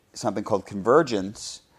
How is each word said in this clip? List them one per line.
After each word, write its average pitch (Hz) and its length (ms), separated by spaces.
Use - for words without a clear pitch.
something 107 320
called 98 220
Convergence, 110 960